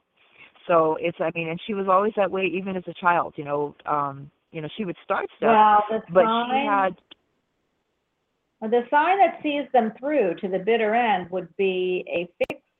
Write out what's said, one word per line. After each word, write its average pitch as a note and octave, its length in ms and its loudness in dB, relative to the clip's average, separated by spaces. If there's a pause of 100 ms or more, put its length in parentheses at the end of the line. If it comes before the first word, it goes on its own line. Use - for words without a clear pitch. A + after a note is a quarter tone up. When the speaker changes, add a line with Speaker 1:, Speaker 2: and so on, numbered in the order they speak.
(680)
Speaker 1:
So D#3+ 340 4
it's, E3+ 200 -4
I E3 140 0
mean, E3 140 -6
and E3 180 -8
she A3 80 -6
was G3 140 -4
always G3 280 4
that G3 140 0
way F#3+ 140 -2
even F#3 320 -4
as F3+ 100 -8
a - 80 -12
child, F3 420 0
you D3+ 80 -10
know, D3 300 -4 (120)
um, C#3+ 440 -4 (220)
you D#3+ 80 -10
know, D3+ 160 -10
she A3 80 -6
would E3+ 200 -8
start G3+ 220 -4 (100)
stuff, G#3+ 540 4
Speaker 2:
Well, A3 180 -2
the E3+ 40 -12
Speaker 1:
but F#3+ 120 6
Speaker 2:
sign, A#3 260 0
Speaker 1:
she C4+ 160 0
had G3 300 0 (1600)
Speaker 2:
well, A3 100 -6
the A#3+ 200 2
sign D#4+ 280 2
that E4+ 240 2
sees D4 300 -2
them A3+ 260 2
through B3+ 380 0
to G3 120 -8
the F#3 100 -2
bitter A3 360 0
end G#3+ 360 0
would F3+ 260 -6
be F#3 520 -2
a F3 200 -4 (180)
fixed - 160 -12 (180)